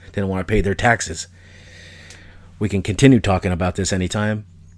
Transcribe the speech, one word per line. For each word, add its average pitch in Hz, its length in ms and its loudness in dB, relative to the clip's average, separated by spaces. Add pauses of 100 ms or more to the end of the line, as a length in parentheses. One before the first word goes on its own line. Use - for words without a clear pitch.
(120)
didn't 98 160 -4
wanna 92 160 -4
pay 107 160 0
their 95 140 -2
taxes. 110 540 -2 (1300)
We 107 100 -2
can 95 140 -2
continue 117 380 6
talking 92 320 0
about 90 240 -2
this 98 160 -2
anytime. 104 540 -2 (320)